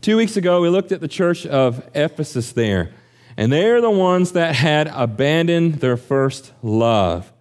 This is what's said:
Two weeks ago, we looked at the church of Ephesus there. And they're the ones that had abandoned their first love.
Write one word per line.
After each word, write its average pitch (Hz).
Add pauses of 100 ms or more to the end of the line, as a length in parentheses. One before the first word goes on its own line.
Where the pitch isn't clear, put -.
Two 214
weeks 220
ago, 180
we 170
looked 190
at 180
the 160
church 175
of 131 (120)
Ephesus 147
there. 98 (480)
And 110
they're 220
the 233
ones 180
that 165
had 151
abandoned 156
their 127
first 135 (100)
love. 107